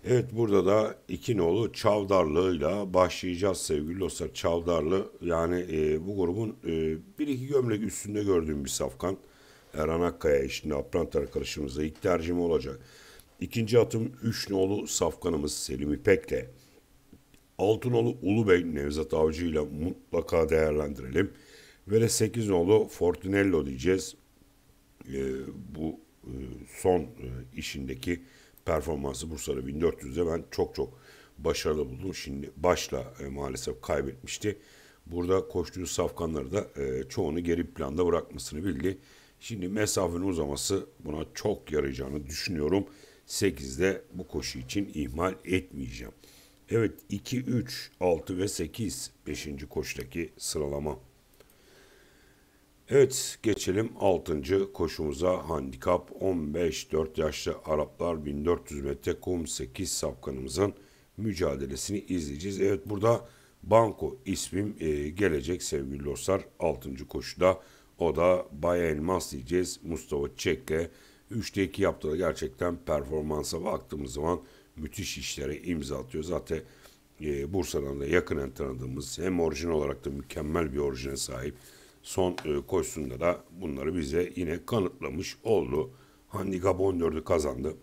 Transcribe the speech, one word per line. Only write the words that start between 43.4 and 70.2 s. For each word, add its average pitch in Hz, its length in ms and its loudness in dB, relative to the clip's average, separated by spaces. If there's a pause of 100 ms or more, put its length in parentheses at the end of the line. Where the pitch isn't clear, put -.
bu 87 160 -10
koşu - 300 -6
için 95 360 -4
ihmal 78 400 -2 (100)
etmeyeceğim. 65 680 -4 (580)
Evet, 113 380 0
iki, 120 320 -4
üç, - 500 -4 (100)
altı 90 380 2
ve 98 100 0
sekiz 85 640 -6 (160)
beşinci 71 420 -8
koşudaki 76 720 -6
sıralama. 73 600 -2 (1900)
Evet, 127 540 4
geçelim 107 560 2
altıncı 90 760 2
koşumuza. 80 760 0
Handikap 76 760 -2
on 82 320 0
beş, 82 380 -2
dört 78 260 0
yaşlı 78 360 -2 (100)
Araplar, 80 600 -2
bin 73 200 -4
dört 85 260 0
yüz 73 100 -6
metre 69 400 -4
kum, 87 260 -2
sekiz 73 460 -6
safkanımızın 69 840 -2 (420)
mücadelesini 82 840 -2
izleyeceğiz. 90 640 -4
Evet, 98 260 4
burada 104 420 2 (340)
Banko 101 640 4
ismim, 98 540 -2
e, 76 280 0
gelecek 85 540 0
sevgili 69 420 -4
dostlar 71 400 0 (140)
altıncı 69 500 -2
koşuda. - 520 2 (380)
O 80 180 2
da 87 360 4
Bay 85 380 2
Elmas 80 420 -2
diyeceğiz 82 500 -2
Mustafa 76 540 -4